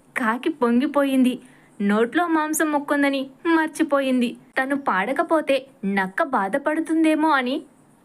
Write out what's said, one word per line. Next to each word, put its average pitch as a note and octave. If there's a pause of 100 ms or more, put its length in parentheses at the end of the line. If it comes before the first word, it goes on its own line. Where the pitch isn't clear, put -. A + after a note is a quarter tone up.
(180)
కాకి A#3+
పొంగిపోయింది. C4 (420)
నోట్లో A#3
మాంసం D#4
ముక్కుందని C#4+ (160)
మర్చిపోయింది. C#4+ (240)
తను C4+
పాడకపోతే C4+ (200)
నక్క G3
బాధపడుతుందేమో D#4
అని C4+ (440)